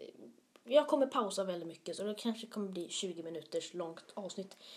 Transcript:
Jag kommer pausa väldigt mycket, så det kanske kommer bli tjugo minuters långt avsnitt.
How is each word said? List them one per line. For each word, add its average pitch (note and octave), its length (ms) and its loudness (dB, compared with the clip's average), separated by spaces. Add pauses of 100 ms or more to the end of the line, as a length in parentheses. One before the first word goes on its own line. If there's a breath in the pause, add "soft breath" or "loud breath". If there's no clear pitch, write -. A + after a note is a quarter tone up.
(640)
Jag D4 240 6
kommer C#4 200 6
pausa G3+ 360 0
väldigt F3 240 -2
mycket, E3 280 -8
så F#3+ 80 -4
det G#3 120 -2
kanske A3+ 320 -4
kommer G3+ 200 -4
bli F3 220 -6
tjugo E3+ 340 -4
minuters D#3+ 500 -4
långt E3 400 -6
avsnitt. F#3+ 440 0 (200 loud breath)